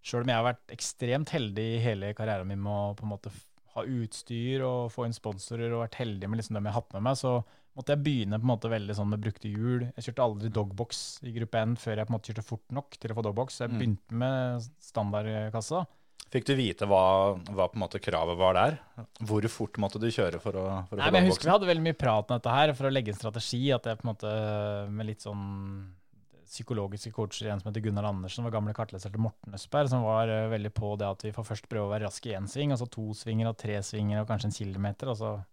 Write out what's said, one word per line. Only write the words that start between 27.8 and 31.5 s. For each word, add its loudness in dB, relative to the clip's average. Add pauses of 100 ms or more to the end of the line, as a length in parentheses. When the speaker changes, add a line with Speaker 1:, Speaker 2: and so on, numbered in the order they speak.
Speaker 1:
Gunnar 0
Andersen, -4
var -4
gamle 0
kartleser -8
til -2
Morten -2
Østberg, 2
som 4
var, 4
eh, 2
veldig -2
på -2
det 0
at -4
vi -4
får -6
først -8